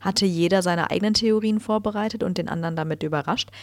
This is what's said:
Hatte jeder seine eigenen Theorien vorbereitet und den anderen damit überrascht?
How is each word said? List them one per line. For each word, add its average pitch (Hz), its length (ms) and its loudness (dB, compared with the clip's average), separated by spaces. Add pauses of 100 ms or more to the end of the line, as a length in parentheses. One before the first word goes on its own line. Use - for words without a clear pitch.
Hatte 196 240 0
jeder 175 380 4
seine 175 260 0
eigenen 208 240 2
Theorien 214 460 2
vorbereitet 214 640 -2
und 180 140 0
den 175 120 -4
anderen 165 260 -4
damit 156 280 -4
überrascht? 151 460 -2 (140)